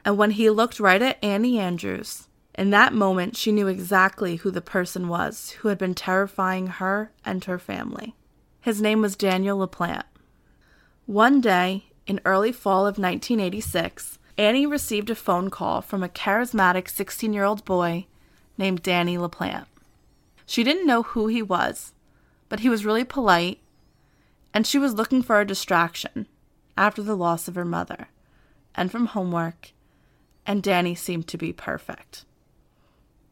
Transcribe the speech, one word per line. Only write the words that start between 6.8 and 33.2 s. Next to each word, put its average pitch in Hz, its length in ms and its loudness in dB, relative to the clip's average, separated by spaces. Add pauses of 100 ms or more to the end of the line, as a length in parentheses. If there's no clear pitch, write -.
and 190 180 -4
her 180 160 -6
family. - 560 -10 (460)
His 214 200 -2
name 214 200 4
was 202 140 0
Daniel 190 500 0
LaPlante. - 380 -6 (1040)
One 240 360 6
day, 190 440 2 (220)
in 190 160 -4
early 190 280 4
fall 196 360 2
of 202 100 -2
nineteen 196 440 -2
eighty-six, - 760 -4 (200)
Annie 226 280 4
received 233 440 -2
a 226 60 -2
phone 190 340 0
call - 320 -4
from 190 220 -4
a 175 40 -6
charismatic 196 800 0
sixteen-year-old 208 760 -2
boy 175 400 0 (520)
named 185 260 -2
Danny 175 340 0
LaPlante. - 480 -6 (800)
She 233 200 0
didn't 349 200 2
know 233 180 4
who 220 240 -2
he 226 140 -2
was, - 520 -4 (560)
but 214 100 -6
he 226 80 2
was 220 180 2
really 220 200 2
polite, 190 540 2 (920)
and 214 140 2
she - 100 0
was 277 160 2
looking 226 280 0
for 226 180 2
a 208 80 0
distraction 190 800 -2 (500)
after 208 240 0
the 208 140 -4
loss 170 320 0
of 175 80 -10
her 180 80 -4
mother 175 460 -6 (640)
and 180 160 -2
from 233 140 -4
homework, 170 640 -6 (760)
and 202 160 -2
Danny 180 320 2
seemed 170 360 -6
to - 80 -10
be 170 160 -6
perfect. - 720 -12 (1080)